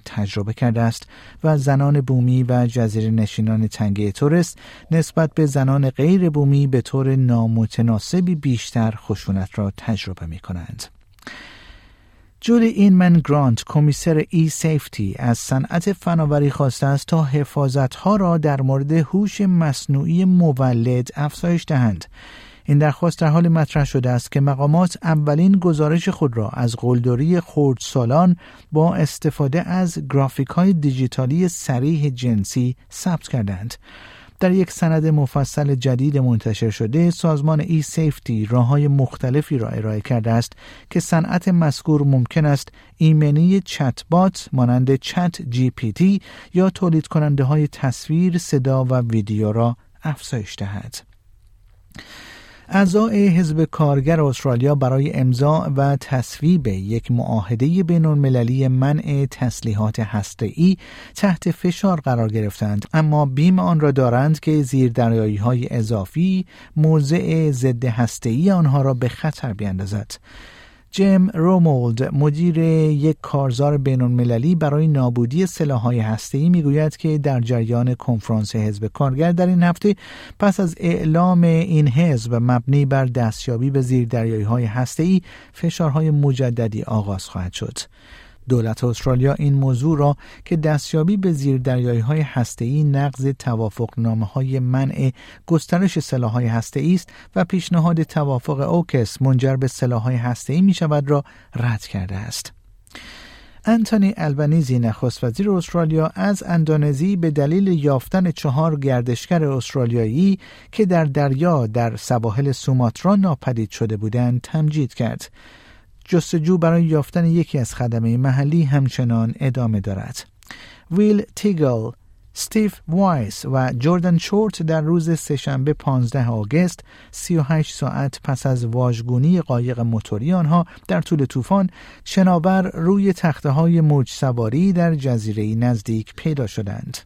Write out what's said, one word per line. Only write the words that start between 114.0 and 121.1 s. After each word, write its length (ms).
تمجید 520
کرد. 380
جستجو 480
برای 260
یافتن 420
یکی 320
از 180
خدمهٔ 420
محلی 460
همچنان 760
ادامه 400
دارد. 460
ویل 320